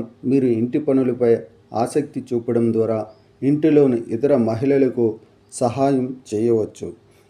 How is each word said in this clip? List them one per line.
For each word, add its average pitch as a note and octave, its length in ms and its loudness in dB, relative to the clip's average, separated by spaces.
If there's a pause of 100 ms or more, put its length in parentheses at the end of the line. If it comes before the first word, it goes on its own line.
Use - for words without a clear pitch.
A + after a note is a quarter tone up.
(260)
మీరు C3 280 2
ఇంటి B2 260 -2
పనులపై B2+ 520 0 (440)
ఆసక్తి B2+ 460 -2
చూపడం A#2 520 -2
ద్వారా A2+ 260 0 (420)
ఇంటిలోని D3 580 4 (100)
ఇతర A#2+ 220 0 (120)
మహిళలకు B2 640 0 (460)
సహాయం C3 540 0 (200)
చేయవచ్చు. G#2+ 600 -2 (420)